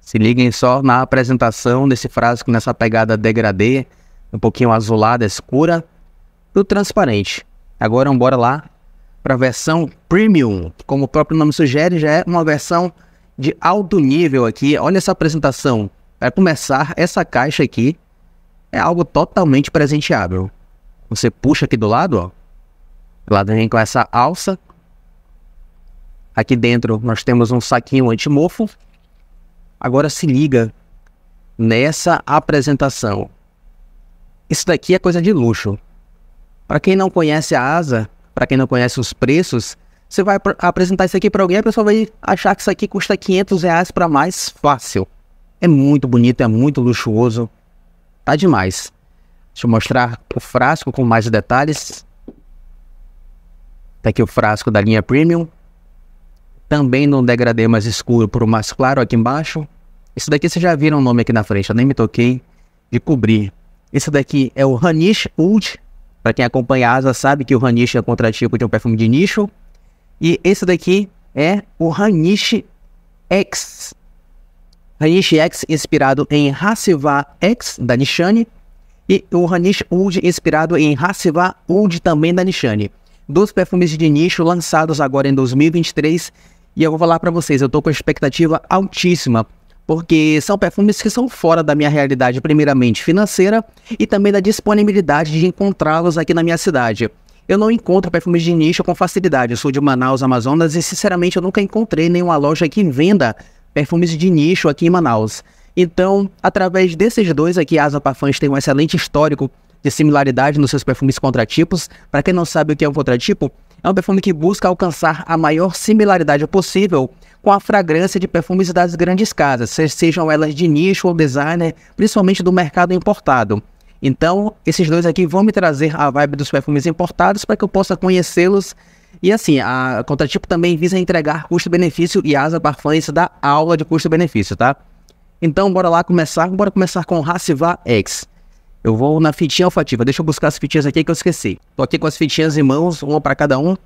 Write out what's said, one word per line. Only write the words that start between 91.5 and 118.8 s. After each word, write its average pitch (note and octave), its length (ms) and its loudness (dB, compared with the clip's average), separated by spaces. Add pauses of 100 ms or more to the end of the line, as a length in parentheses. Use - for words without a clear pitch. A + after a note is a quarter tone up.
da D3+ 140 0
minha D3 140 2
realidade, C3+ 520 0
primeiramente C#3+ 640 2
financeira, G3+ 600 2 (340)
e - 80 0
também G3+ 260 2
da G3+ 60 2
disponibilidade F#3+ 920 0
de D#3+ 120 2
encontrá-los E3+ 720 0
aqui E3 160 -2
na E3 100 2
minha E3+ 140 0
cidade. A#2+ 540 -2 (380)
Eu F#3+ 100 2
não A3 100 2
encontro F#3+ 440 0
perfumes E3+ 320 0
de F3 100 2
nicho D#3+ 300 2
com F3+ 100 -2
facilidade. C3+ 600 0
Eu - 20 -4
sou C#3 160 -2
de C#3 80 -2
Manaus, C3 420 0
Amazonas, C3+ 540 0
e E3+ 60 -2
sinceramente F3+ 540 -2
eu F3+ 60 -2
nunca F#3 180 -2
encontrei G3 480 -2
nenhuma F3 280 0
loja D3 320 0
que G#3 160 0
venda D3+ 500 2 (400)
perfumes E3 420 0
de F3 140 2
nicho E3 380 2
aqui D3+ 180 0
em E3+ 40 4
Manaus. A#2 520 0 (340)
Então, F#3 540 0 (100)
através F#3 540 0
desses G3 400 0
dois E3+ 240 0
aqui, D#3+ 180 0
a D3 100 2
Asa C#3+ 140 -2
Parfums C#3 380 -2
tem D3 100 0
um C#3 80 0
excelente C#3+ 380 0
histórico D3 560 -2 (320)
de C#3+ 80 0
similaridade C#3+ 720 2
nos C#3 100 2
seus C#3+ 140 -4
perfumes - 340 -2
contratipos. C#3 720 -2 (180)
Pra C#3+ 140 -2
quem F#3 120 0
não F3 100 0
sabe D3+ 280 -2
o D3+ 40 -2
que D#3 80 -2
é D3 40 0
um C#3+ 40 -4
contratipo, C3+ 580 -2 (300)
é - 80 -4
um F#3+ 60 0
perfume F#3+ 260 0
que F#3+ 120 0
busca E3+ 340 -2
alcançar E3+ 580 -2
a E3 120 -2
maior D#3+ 360 0
similaridade F3+ 760 2
possível F3 600 0 (320)
com G3+ 120 2
a G3 80 2
fragrância F#3 580 0
de F3+ 80 -4
perfumes F3+ 460 -2
das F3 240 0